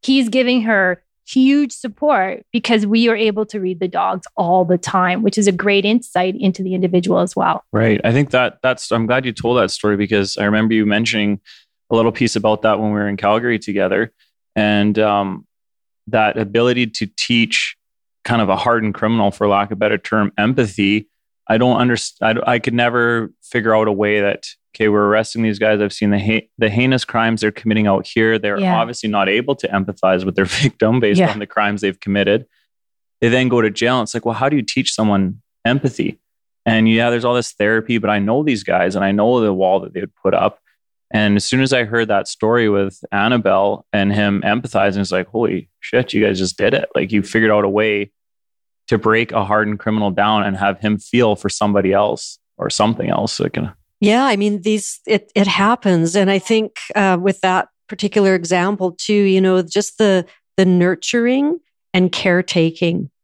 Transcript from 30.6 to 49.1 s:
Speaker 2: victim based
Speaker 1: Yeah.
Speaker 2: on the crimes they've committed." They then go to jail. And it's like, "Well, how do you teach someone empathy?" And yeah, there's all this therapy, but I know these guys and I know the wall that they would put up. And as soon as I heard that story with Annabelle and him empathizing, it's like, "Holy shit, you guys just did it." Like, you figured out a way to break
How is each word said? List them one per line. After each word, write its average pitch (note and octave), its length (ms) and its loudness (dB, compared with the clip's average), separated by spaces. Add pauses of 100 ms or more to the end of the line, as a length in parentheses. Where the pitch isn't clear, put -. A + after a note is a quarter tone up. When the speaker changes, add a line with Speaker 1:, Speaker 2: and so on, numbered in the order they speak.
Speaker 2:
victim B2 380 2
based G#2 200 4
Speaker 1:
Yeah. E3+ 100 2
Speaker 2:
on G#2+ 80 -6
the G#2 80 -8
crimes G#2 340 -2
they've G2 200 -2
committed." G2+ 460 0 (720)
They A#2+ 80 2
then B2+ 200 2
go A#2+ 120 2
to A2 100 2
jail. A#2+ 280 0
And A2 80 -2
it's - 80 -14
like, A#2 100 -6
"Well, A#2 100 -2
how A#2+ 140 0
do D3 80 0
you C3 60 0
teach - 300 -4
someone G2+ 480 0 (240)
empathy?" B2+ 540 -2 (480)
And A2 220 4
yeah, A2+ 220 2
there's A#2+ 140 -2
all B2 100 0
this B2 180 -2
therapy, A2 460 0
but G#2 120 0
I G#2 80 2
know A2 240 0
these C3 200 -2
guys F2+ 320 0
and G2 100 0
I G2 80 2
know A2 280 2
the G#2+ 140 0
wall F#2+ 260 0
that - 140 -14
they F2 60 -6
would G2 160 -10
put F#2+ 180 0
up. F#2+ 260 0 (500)
And G#2 280 2
as G2+ 80 -2
soon C3 160 0
as C3 100 0
I B2 120 2
heard A2 240 -2
that G2 200 -2
story A2+ 400 0
with G2 420 -2
Annabelle G2+ 840 0
and G2+ 180 2
him G2+ 320 0
empathizing, G#2 540 0
it's G2 120 -4
like, F2+ 180 -4
"Holy A2 420 -4 (100)
shit, - 320 -2
you G#2+ 120 2
guys G2 140 0
just F#2 200 -4
did G#2+ 160 0
it." - 200 -4
Like, F2+ 160 -2
you G#2 120 0
figured A2 280 0
out G#2 140 2
a G2 40 0
way G#2 420 -2 (800)
to A2+ 100 0
break A2 340 0